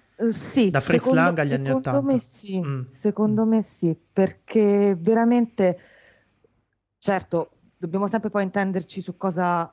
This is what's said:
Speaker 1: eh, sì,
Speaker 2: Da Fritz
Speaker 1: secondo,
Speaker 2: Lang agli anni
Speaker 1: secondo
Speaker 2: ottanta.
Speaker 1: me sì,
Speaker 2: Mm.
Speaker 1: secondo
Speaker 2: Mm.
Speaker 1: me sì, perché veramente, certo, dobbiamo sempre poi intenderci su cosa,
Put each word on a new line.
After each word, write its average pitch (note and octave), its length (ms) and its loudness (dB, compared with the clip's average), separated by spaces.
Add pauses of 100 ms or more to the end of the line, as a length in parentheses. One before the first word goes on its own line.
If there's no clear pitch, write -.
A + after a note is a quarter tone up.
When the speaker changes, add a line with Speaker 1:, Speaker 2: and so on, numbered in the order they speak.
(160)
Speaker 1:
eh, A3+ 160 0
sì, - 380 0
Speaker 2:
Da C#3+ 100 2
Fritz D#3+ 240 0
Speaker 1:
secondo, B3 180 4
Speaker 2:
Lang F3 160 2
agli C#3+ 160 0
anni C3+ 140 -4
Speaker 1:
secondo C4 200 -2
Speaker 2:
ottanta. C#4 240 0
Speaker 1:
me B3 80 0
sì, F#3+ 400 -8
Speaker 2:
Mm. C#3 300 -6
Speaker 1:
secondo G#3+ 560 -2
Speaker 2:
Mm. - 20 2
Speaker 1:
me A3 140 2
sì, E3 340 -2 (160)
perché G3+ 880 2
veramente, A3+ 800 2 (1200)
certo, F3 520 -4 (260)
dobbiamo F#3+ 320 -4
sempre G#3 220 -4
poi G3+ 120 -2
intenderci F#3+ 580 -4
su - 160 -12
cosa, F3 560 -2